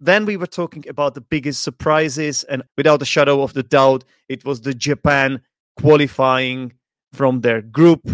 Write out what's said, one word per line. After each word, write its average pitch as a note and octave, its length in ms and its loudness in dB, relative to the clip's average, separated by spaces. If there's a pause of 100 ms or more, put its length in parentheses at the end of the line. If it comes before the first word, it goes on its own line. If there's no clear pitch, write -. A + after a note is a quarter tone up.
then F#3+ 240 2
we G#3 120 -4
were F3 100 -8
talking E3 420 -10
about C#3 260 -4
the C#3 60 -16
biggest C#3+ 420 -6
surprises, D3+ 840 -4
and C3 180 -8 (140)
without D3 260 4
a C3+ 40 -6
shadow C#3 360 2
of C3+ 100 -4
the C3 120 -4
doubt, C3+ 400 4 (240)
it C3 160 -10
was C3 160 -6
the C3+ 140 -8
Japan C3+ 680 -2 (380)
qualifying C3 920 0 (400)
from B2+ 280 -2
their A2+ 200 0
group. D3+ 400 2 (140)